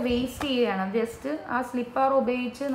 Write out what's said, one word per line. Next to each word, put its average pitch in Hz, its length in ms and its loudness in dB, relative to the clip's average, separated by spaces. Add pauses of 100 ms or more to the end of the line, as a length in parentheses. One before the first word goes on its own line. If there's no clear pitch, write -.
വേസ്റ്റ് 254 440 0
ചെയ്യുകയാണ്. 214 340 2 (140)
just 226 260 -2 (320)
ആ - 20 0 (120)
slip 240 260 -4
power 269 160 4 (100)
ഉപയോഗിച്ച് 247 540 -2